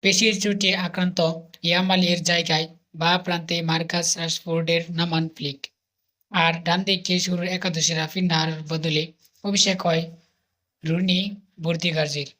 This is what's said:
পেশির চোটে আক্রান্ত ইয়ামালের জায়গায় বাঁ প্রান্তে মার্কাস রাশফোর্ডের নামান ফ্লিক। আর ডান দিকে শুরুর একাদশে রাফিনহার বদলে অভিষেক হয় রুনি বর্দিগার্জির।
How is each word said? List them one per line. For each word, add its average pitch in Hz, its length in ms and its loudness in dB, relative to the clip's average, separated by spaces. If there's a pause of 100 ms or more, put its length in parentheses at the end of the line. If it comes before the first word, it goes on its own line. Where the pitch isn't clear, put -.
পেশির 208 400 4
চোটে 196 360 2
আক্রান্ত 180 440 0 (420)
ইয়ামালের 175 600 2
জায়গায় 165 440 0 (280)
বাঁ 170 240 2
প্রান্তে 170 440 -4
মার্কাস 165 560 0
রাশফোর্ডের 165 720 -2
নামান 165 380 0
ফ্লিক। 143 320 -8 (720)
আর 165 220 4 (120)
ডান 180 180 0
দিকে 185 360 0
শুরুর 180 280 -2
একাদশে 175 480 -2
রাফিনহার 160 560 0 (180)
বদলে 160 440 -2 (320)
অভিষেক 196 380 2
হয় 165 200 2 (840)
রুনি 180 360 2 (420)
বর্দিগার্জির। 160 680 -2 (120)